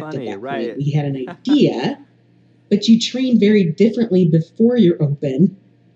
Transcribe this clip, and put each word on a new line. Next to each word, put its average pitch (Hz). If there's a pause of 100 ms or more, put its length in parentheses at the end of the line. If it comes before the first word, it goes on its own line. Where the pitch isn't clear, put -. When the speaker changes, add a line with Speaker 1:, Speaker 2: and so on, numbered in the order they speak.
(140)
Speaker 1:
funny, 131
Speaker 2:
at 101
that 98
Speaker 1:
right. 131
Speaker 2:
point. 113
We 139
had 147
an 139
Speaker 1:
<laughs> 131
Speaker 2:
idea, 180 (680)
but -
you 226
train 254
very 202
differently 185
before 220
you're 175
open 143 (400)